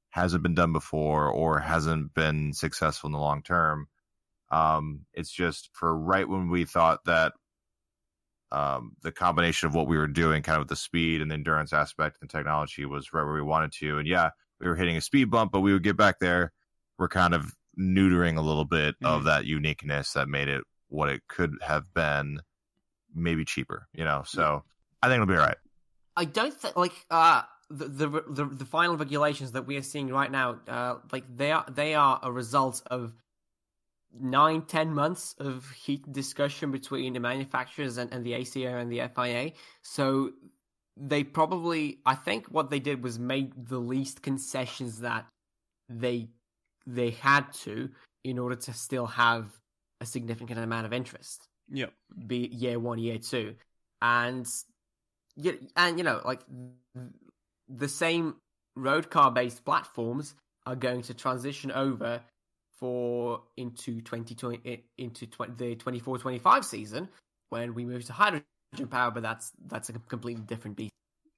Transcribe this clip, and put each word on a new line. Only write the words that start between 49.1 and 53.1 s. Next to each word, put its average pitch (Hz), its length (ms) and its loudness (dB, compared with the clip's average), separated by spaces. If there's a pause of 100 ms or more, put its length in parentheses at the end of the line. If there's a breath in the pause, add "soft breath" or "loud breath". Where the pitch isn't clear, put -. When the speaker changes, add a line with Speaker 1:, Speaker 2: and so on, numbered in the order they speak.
Speaker 3:
a 123 40 -10
significant 117 540 -8
amount 117 260 -4
of 110 60 -6
interest. - 560 -8 (220)
Speaker 2:
Yep. 135 240 -6 (340)
Speaker 3:
Be 120 200 -2
year 120 320 -4
one, 117 200 -4
year 117 180 -4